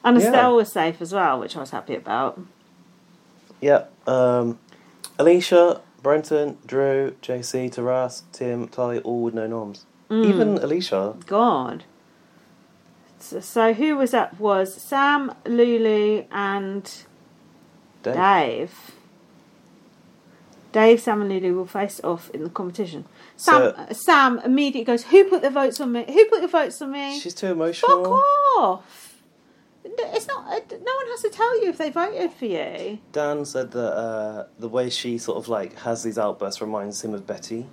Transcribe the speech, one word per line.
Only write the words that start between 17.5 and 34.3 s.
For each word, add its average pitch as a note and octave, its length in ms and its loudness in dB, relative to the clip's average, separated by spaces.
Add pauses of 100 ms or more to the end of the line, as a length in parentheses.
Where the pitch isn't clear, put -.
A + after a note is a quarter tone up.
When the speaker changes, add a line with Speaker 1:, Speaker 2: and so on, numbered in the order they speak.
Speaker 2:
Dave. B2 140 -4
Speaker 1:
Dave. E3 560 0 (2000)
Dave, A3+ 300 6
Sam, G#3 200 -2
and G3+ 80 -2
Lulu F#3 260 -2
will F#3 100 -4
face G3+ 380 -6
off E3+ 260 -6
in - 140 -10
the E3 60 -8
competition. F3 560 -8 (300)
Sam, D#4+ 200 2
Speaker 2:
So B3+ 140 6
Speaker 1:
uh, - 240 -10
Sam C4+ 520 4
immediately C4 400 0
goes, A#3+ 200 0
"Who F#4+ 200 8
put F#4 160 0
the C#4 80 0
votes C4+ 300 0
on C4 120 -4
me? A#3 160 -4
Who F#4 180 8
put G#4+ 160 0
the F4 60 -2
votes D4+ 340 -2
on C4+ 100 -10
me?" C#4 280 -8
Speaker 2:
She's F3+ 140 -10
too - 140 -6
emotional. F3 560 2
Speaker 1:
Fuck C5 200 2 (360)
off! - 640 -4 (640)
N-, F#4 140 -16
it's A4+ 300 -6
not. C#5 200 -8
Uh, A4 200 -6
d-, - 80 -16
no A#4 200 -8
one C5 120 -8
has A#4 160 -12
to G#4+ 60 -2
tell A4+ 340 0
you F#4 60 -2
if - 100 -8
they D#4 100 -4
voted F4 440 -4
for - 120 -10
you. F3+ 540 -6 (120)
Speaker 2:
Dan D3 340 -2
said C3 260 -6
that, A#2 260 -4
uh, G#2+ 480 -6 (140)